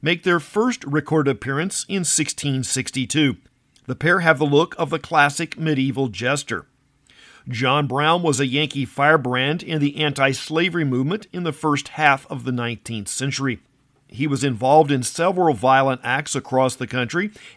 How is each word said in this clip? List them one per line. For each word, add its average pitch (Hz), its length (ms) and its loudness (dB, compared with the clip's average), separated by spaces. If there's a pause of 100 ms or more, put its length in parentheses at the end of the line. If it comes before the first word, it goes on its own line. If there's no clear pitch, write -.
make 165 220 0
their 175 160 2
first 226 460 -2
recorded 143 460 0
appearance 143 580 -4
in 185 160 -2
sixteen 139 580 -2
sixty-two. 131 720 -2 (500)
The 127 100 -6
pair 175 240 2
have 160 180 2
the 147 60 -2
look 147 340 2
of 165 120 -2
the 156 100 -4
classic 151 580 0
medieval 135 520 -2
jester. 113 560 -4 (840)
John 131 400 0
Brown 151 340 2
was 151 160 2
a 139 80 0
Yankee 139 380 -2
firebrand 139 800 2
in 160 160 -4
the 143 240 0
anti-slavery 151 800 0
movement 139 480 -2
in 180 120 -6
the 160 100 -4
first 147 340 -2
half 143 420 2
of 123 140 -8
the 127 80 -4
nineteenth 117 560 -6
century. 135 520 -4 (500)
He 131 180 -4
was 135 160 -2
involved 139 480 4
in 127 120 2
several 175 500 2
violent 131 500 4
acts 135 320 -4
across 131 400 0
the 127 100 -8
country, 143 460 -4 (260)